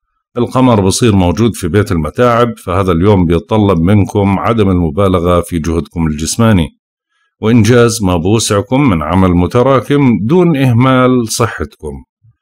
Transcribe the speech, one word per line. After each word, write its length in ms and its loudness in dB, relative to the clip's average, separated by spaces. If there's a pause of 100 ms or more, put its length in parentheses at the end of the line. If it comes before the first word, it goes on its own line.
(360)
القمر 440 0
بصير 340 2
موجود 400 0
في 140 -8
بيت 240 0
المتاعب، 640 -2
فهذا 340 -2
اليوم 340 2
بيتطلب 520 0
منكم 600 0
عدم 320 -2
المبالغة 680 0
في 180 -6
جهدكم 480 -4
الجسماني 640 0 (720)
وإنجاز 640 2
ما 140 0
بوسعكم 640 -2
من 220 0
عمل 280 0
متراكم 960 0
دون 300 2
إهمال 720 2
صحتكم. 760 -6 (380)